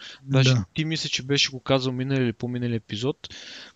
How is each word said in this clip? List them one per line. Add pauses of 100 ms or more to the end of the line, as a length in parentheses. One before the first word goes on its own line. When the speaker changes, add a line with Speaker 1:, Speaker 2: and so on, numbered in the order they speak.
(240)
Speaker 1:
Даже
Speaker 2:
Да.
Speaker 1:
ти
мисля,
че
беше
го
казал
минали
или
по-минали
епизод, (580)